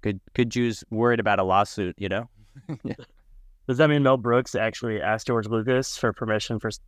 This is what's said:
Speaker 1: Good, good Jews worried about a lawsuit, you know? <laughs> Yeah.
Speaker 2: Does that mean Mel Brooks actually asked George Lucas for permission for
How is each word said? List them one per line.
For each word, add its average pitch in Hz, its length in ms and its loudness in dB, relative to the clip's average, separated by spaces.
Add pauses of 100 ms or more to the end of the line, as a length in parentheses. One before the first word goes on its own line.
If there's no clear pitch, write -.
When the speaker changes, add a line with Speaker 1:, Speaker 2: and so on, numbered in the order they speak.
Speaker 1:
Good, 101 180 -4 (140)
good 120 160 2
Jews 120 400 -2
worried 117 320 2
about 104 180 2
a 95 60 2
lawsuit, 95 540 0
you 101 100 -6
know? 107 200 -4 (400)
<laughs> 147 160 -10
Yeah. - 100 -6 (720)
Speaker 2:
Does 127 80 0
that 151 140 6
mean 147 120 4
Mel 135 140 6
Brooks 120 380 0
actually 110 480 -2
asked 107 240 -2
George 113 200 0
Lucas 117 500 0
for 110 180 0
permission 110 440 -4
for 110 120 -4 (180)